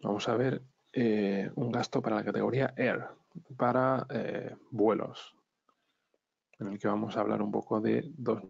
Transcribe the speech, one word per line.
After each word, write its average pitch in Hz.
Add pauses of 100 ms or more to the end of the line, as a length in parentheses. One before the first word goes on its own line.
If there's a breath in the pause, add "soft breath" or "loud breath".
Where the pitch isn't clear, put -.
vamos 101
a 117
ver, 131 (300)
eh, 104
un 123
gasto 117
para 110
la 107
categoría 110
Air, - (500)
para, 127
eh, - (140)
vuelos, - (1200)
en 107
el 101
que 104
vamos 107
a 113
hablar 107
un 104
poco 107
de 117
dos 113